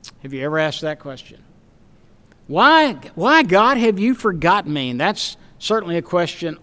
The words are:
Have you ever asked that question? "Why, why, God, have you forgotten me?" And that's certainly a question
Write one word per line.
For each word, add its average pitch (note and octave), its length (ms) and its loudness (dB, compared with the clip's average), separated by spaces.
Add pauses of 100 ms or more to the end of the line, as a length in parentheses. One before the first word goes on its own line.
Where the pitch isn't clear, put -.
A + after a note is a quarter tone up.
(220)
Have C3+ 100 -14
you C3+ 120 -6
ever D3+ 140 -2
asked D#3 220 -2
that D3+ 180 -6
question? - 440 -18 (1040)
"Why, C#4 460 4 (220)
why, G#3+ 280 2
God, G#3+ 360 4
have A3+ 200 2
you A3+ 160 0
forgotten F3 580 0
me?" C3+ 180 -4
And B2 100 -4
that's G3 360 -4 (220)
certainly F#3+ 380 -4
a E3+ 60 -2
question E3+ 600 -4